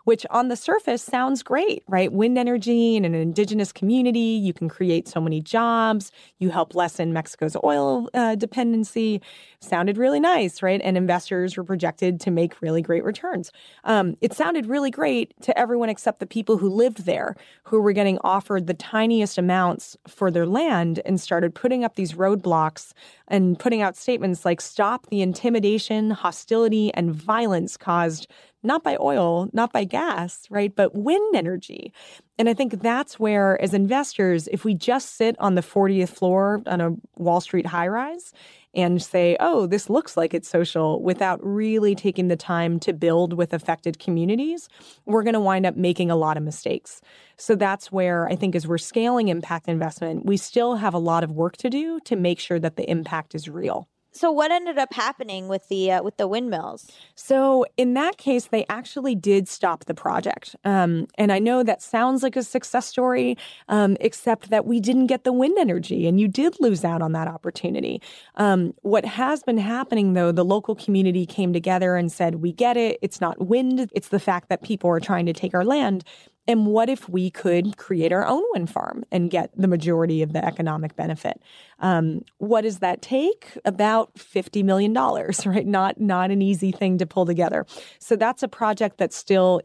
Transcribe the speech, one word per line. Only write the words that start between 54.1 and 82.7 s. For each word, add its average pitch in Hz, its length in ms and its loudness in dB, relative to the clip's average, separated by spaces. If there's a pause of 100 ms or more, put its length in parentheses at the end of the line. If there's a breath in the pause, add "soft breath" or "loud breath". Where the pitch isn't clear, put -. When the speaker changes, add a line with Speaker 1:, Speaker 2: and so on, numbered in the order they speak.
Speaker 2:
So 339 200 0
what 302 200 2
ended 349 260 -2
up 269 160 -2
happening 214 540 -6
with 190 200 -6
the, 190 240 0
uh, 185 120 0
with 202 140 -8
the 202 100 -2
windmills? 208 640 -6 (260 loud breath)
Speaker 1:
So 269 500 2 (120)
in 247 160 2
that 311 240 -2
case, 247 280 0
they - 220 -2
actually 247 480 -4
did 196 320 2
stop - 380 -2
the 165 80 -4
project. - 720 -4
Um, 175 440 2 (100)
and 208 140 4
I 196 80 2
know 240 240 2
that 214 180 0
sounds 247 420 0
like 254 120 0
a 254 80 0
success - 440 -4
story, 247 500 0 (320 loud breath)
um, 202 300 4
except 226 500 -2
that 214 160 2
we 233 140 0
didn't 254 280 2
get 254 160 0
the 254 100 2
wind 277 260 2
energy 175 480 0
and 180 120 4
you 214 80 4
did 294 320 0
lose 220 240 2
out 165 180 0
on 160 100 -2
that 160 160 -2
opportunity. 165 760 -6 (340 loud breath)
Um, 190 460 2
what 208 240 2
has 254 380 -2
been 233 140 0
happening, 214 560 0
though, 175 180 4
the 175 140 2
local 196 300 0
community 190 500 2
came 180 280 -2
together 180 420 0
and 175 160 0
said, 165 240 -2
"We 170 160 -2
get 240 260 2
it. 226 240 0
It's - 200 -6
not 180 260 -4
wind. 254 460 2
It's - 160 -4
the 202 100 0
fact 180 300 -2
that 185 140 -4
people 190 260 -2
are 170 100 2
trying 175 260 -2
to 170 80 0
take 185 200 -6
our 180 120 2
land." 233 380 0 (460 loud breath)
And 226 160 4
what 220 240 2
if 269 200 -4
we 185 200 0
could 180 460 0
create 165 380 0
our 190 120 0
own 294 160 0 (120)
wind 170 160 -4
farm - 420 -6
and 175 180 0
get 165 280 -2
the 190 100 2
majority 165 540 2
of 156 100 -2
the 160 120 -4
economic 156 520 -4
benefit? 156 460 -6 (380 loud breath)
Um, 165 440 0 (140)
what 214 240 2
does 208 180 -2